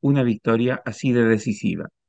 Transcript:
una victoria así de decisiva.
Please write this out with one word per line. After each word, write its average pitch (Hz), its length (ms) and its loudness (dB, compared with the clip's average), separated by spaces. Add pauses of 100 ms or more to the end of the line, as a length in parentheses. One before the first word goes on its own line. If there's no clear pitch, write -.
una 139 220 2
victoria 117 600 0
así 127 280 -4
de 120 140 4
decisiva. 104 640 -2 (200)